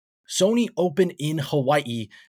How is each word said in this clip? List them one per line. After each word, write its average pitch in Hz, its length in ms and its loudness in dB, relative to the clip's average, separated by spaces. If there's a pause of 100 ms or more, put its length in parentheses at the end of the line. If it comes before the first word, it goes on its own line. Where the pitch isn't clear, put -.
(280)
Sony 220 480 2
Open 175 360 0
in 151 260 -4
Hawaii. 143 680 0 (240)